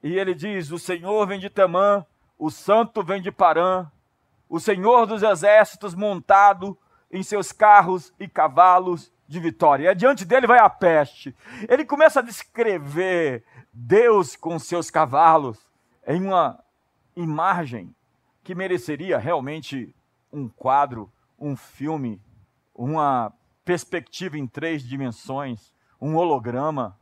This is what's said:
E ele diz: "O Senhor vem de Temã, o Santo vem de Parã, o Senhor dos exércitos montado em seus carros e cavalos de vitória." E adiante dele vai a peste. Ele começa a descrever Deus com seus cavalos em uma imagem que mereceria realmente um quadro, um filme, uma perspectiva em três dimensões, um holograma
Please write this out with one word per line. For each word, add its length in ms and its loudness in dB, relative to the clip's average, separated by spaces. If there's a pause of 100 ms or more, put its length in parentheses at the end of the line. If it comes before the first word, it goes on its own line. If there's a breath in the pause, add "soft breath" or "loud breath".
E 160 -6
ele 160 -4
diz: 360 -8
"O 80 -12
Senhor 480 -4
vem 120 -8
de 120 -12
Temã, 540 0 (340)
o 120 -6
Santo 520 -2
vem 180 -6
de 100 -8
Parã, 560 0 (640)
o 100 -8
Senhor 480 2
dos 160 -6
exércitos 720 2
montado 840 2 (320)
em 120 -8
seus 300 -6
carros 680 4
e 80 -14
cavalos 840 2 (160)
de 120 -10
vitória." 440 0
E 40 4
adiante 360 0
dele 220 2
vai 120 8
a 120 8
peste. 640 -2 (340 loud breath)
Ele 160 2
começa 360 2
a 20 -8
descrever 1200 -4 (280 soft breath)
Deus 640 2
com 220 -8
seus 320 -8
cavalos 680 2 (480)
em 200 -2
uma 320 0 (560)
imagem 800 -6 (480)
que 120 -14
mereceria 640 -6
realmente 760 -8 (380)
um 160 -12
quadro, 640 -4 (260)
um 180 -10
filme, 640 -10 (540)
uma 580 -4 (320)
perspectiva 760 -8
em 80 -8
três 360 -8
dimensões, 920 -12 (260)
um 160 -4
holograma 840 -4